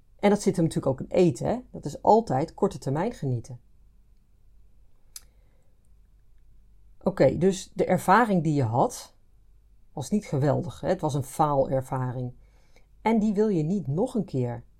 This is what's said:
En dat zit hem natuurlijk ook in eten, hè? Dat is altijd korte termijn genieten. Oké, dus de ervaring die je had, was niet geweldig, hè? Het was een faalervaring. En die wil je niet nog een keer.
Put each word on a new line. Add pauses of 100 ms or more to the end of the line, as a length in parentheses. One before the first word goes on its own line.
(200)
En
dat
zit
hem
natuurlijk
ook
in
eten,
hè? (120)
Dat
is
altijd
korte
termijn
genieten. (3500)
Oké,
dus
de
ervaring
die
je
had, (800)
was
niet
geweldig,
hè?
Het
was
een
faalervaring. (680)
En
die
wil
je
niet
nog
een
keer. (160)